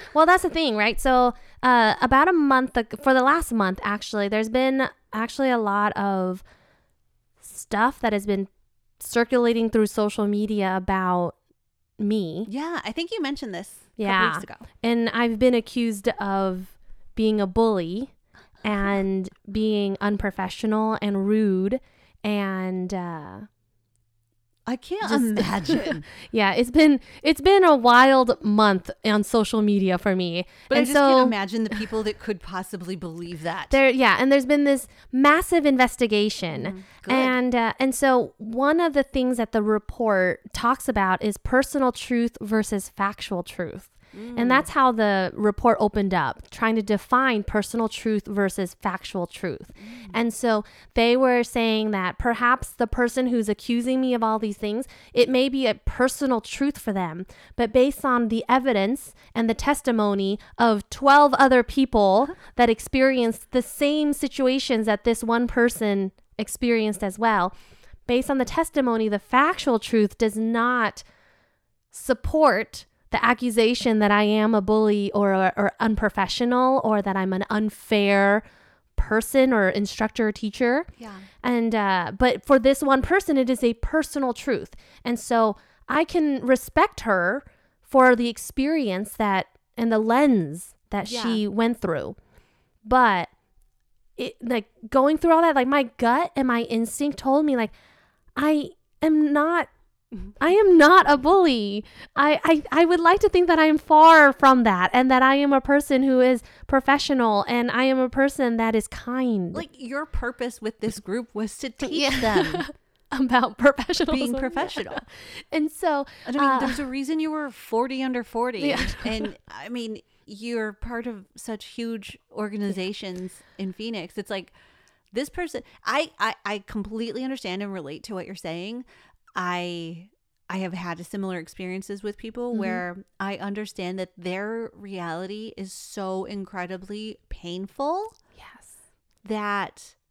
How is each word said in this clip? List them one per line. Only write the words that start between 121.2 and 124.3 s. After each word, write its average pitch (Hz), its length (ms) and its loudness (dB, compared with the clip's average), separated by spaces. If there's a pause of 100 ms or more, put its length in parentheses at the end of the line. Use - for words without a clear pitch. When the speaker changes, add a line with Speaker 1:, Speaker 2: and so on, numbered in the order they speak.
Speaker 2:
such - 300 -12
huge 226 540 -12 (120)
organizations 196 1000 -8 (260)
in 190 160 -8
Phoenix. 214 460 -12
It's 190 100 -10
like, 190 240 -12 (580)